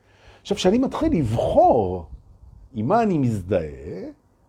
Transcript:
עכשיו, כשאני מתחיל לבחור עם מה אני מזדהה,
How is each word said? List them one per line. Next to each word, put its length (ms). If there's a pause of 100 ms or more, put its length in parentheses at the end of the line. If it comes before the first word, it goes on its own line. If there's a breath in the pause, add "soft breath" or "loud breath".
(420 soft breath)
עכשיו, 160
כשאני 200
מתחיל 360
לבחור 920 (680)
עם 140
מה 160
אני 140
מזדהה, 920 (400)